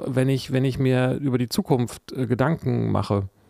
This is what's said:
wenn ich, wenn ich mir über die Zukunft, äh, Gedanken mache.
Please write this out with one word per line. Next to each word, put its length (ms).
wenn 240
ich, 240
wenn 100
ich 140
mir 380
über 240
die 100
Zukunft, 640
äh, 160
Gedanken 640
mache. 380